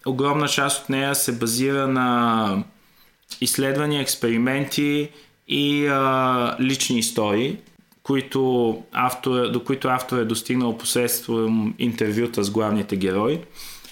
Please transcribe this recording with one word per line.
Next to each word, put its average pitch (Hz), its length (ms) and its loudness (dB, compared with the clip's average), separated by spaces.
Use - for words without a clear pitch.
огромна 143 420 2
част 139 360 0
от - 60 -6
нея 135 260 0
се - 160 0
базира 127 560 0
на 120 760 2
изследвания, 139 600 0
експерименти 139 1080 0
и, 143 400 0
а, 131 720 2
лични 131 400 0
истории, 113 580 0
които 135 340 0
автор, 127 540 0
до 120 160 -2
които 135 240 -2
автор 127 300 -2
е 117 80 2
достигнал 117 520 -2
посредством 113 1040 0
интервюта 113 640 0
с 101 80 -2
главните 107 440 0
герои. 98 440 0